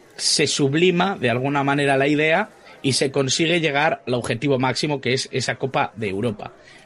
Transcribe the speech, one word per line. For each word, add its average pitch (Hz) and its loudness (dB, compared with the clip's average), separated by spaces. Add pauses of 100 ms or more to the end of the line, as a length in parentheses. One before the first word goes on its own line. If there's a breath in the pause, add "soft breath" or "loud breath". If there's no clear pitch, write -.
(160)
se 143 0
sublima 175 2
de 123 0
alguna 139 0
manera 139 2
la 139 2
idea 160 2 (340 loud breath)
y 135 0
se 135 0
consigue 156 0
llegar 151 0
al - -2
objetivo 123 0
máximo, 151 0
que 120 -2
es 131 -4
esa 131 -4
Copa 135 -2
de 107 -6
Europa. 104 -6 (340 loud breath)